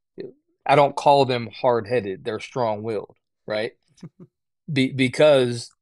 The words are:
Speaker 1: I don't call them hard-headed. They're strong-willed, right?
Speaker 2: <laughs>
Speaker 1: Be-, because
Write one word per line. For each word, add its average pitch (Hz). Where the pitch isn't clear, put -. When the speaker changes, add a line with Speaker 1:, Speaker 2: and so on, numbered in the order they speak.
Speaker 1:
I 139
don't 143
call 143
them 120
hard-headed. 113
They're 110
strong-willed, 110
right? 107
Speaker 2:
<laughs> -
Speaker 1:
Be-, 135
because 131